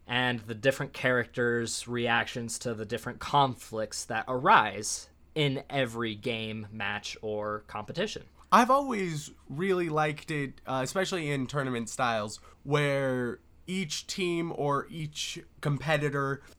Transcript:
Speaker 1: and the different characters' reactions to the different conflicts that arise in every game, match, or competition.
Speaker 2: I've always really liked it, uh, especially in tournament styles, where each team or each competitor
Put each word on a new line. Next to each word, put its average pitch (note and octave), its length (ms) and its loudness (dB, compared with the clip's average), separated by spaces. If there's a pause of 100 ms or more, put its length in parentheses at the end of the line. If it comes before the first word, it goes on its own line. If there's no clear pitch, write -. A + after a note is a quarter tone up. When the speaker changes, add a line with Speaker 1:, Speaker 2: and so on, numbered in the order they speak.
Speaker 1:
and B2 320 2
the G#2+ 160 -8
different C3 360 0
characters' A#2+ 960 2
reactions A#2 720 0
to A#2+ 140 -2
the G#2+ 120 -6
different A#2 340 -6
conflicts A#2+ 880 2
that A2+ 220 -4
arise B2+ 800 4 (280)
in C#3+ 340 2
every A#2 460 -2
game, A2 560 -4
match, G#2 500 -4
or G#2+ 460 -4
competition. G#2+ 560 -6 (280)
Speaker 2:
I've A#3 200 8
always G#3 580 0 (180)
really F3 420 0
liked D3+ 420 0
it, C#3+ 340 -4
uh, C3 180 -2
especially F3+ 460 0
in C3+ 160 0
tournament B2+ 420 -2
styles, A2 520 -2 (240)
where C#3 760 2 (300)
each F3+ 380 -4
team E3+ 480 0
or C#3+ 340 0
each - 500 -8 (220)
competitor C#3+ 800 0 (180)